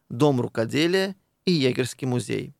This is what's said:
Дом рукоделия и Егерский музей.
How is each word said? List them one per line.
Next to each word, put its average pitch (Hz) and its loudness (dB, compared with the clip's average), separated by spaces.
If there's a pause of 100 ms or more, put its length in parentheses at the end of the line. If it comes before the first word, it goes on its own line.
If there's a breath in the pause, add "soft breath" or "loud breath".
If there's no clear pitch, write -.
Дом 131 2
рукоделия 156 -2 (300)
и 185 4
Егерский 131 0
музей. 120 -4